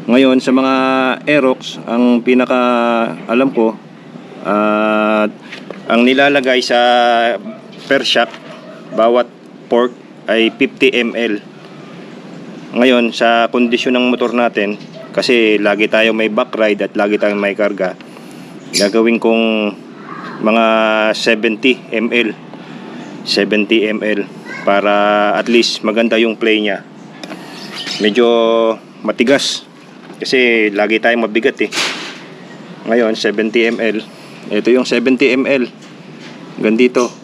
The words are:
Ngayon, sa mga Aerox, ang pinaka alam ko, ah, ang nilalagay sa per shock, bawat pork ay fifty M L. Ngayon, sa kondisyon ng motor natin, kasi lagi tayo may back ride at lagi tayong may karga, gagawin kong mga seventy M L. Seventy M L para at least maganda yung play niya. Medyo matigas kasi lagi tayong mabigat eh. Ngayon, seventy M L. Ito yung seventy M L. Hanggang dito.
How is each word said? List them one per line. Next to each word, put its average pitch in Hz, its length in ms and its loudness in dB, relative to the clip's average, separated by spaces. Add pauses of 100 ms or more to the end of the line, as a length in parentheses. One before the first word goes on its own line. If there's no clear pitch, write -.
Ngayon, 127 400 4
sa 131 80 2
mga 135 220 2 (500)
Aerox, 135 640 0
ang 120 320 2
pinaka 123 400 2 (640)
alam 131 240 2
ko, 113 240 2 (720)
ah, 107 800 2 (600)
ang 117 160 2
nilalagay 131 640 2
sa 120 160 2 (1040)
per 135 240 0
shock, 117 240 2 (640)
bawat 120 320 4 (400)
pork 120 240 2 (320)
ay 113 320 2
fifty 131 320 2
M 117 240 0
L. 110 240 -2 (1400)
Ngayon, 120 400 4
sa 117 400 2
kondisyon 123 400 2
ng 123 160 2
motor 120 240 0
natin, 110 480 0 (320)
kasi 110 480 2
lagi 104 320 2
tayo 110 240 2
may 110 160 0
back 123 240 -2
ride 104 320 2
at - 80 -10
lagi 104 240 0
tayong 104 160 0
may 101 160 0
karga, 95 400 -2 (880)
gagawin 113 400 2
kong 110 560 0 (640)
mga 113 260 2 (460)
seventy 113 640 0 (160)
M 113 200 -2
L. 117 200 0 (920)
Seventy 104 640 0
M 107 160 -4
L 104 200 -2 (400)
para 104 720 2
at 107 160 -2
least 117 320 2
maganda 110 320 2
yung 113 200 2
play 110 280 2
niya. 98 160 -2 (1200)
Medyo 107 260 4 (800)
matigas 120 640 0 (480)
kasi 117 560 2
lagi 104 240 0
tayong 117 320 0
mabigat 117 320 0
eh. 107 100 -2 (1160)
Ngayon, 113 280 2
seventy 110 520 0
M 117 80 -2
L. 110 240 -2 (440)
Ito 107 240 -2
yung 123 160 4
seventy 120 480 2
M 127 160 0
L. 131 160 0 (960)
Hanggang 110 160 2
dito. 123 320 2 (140)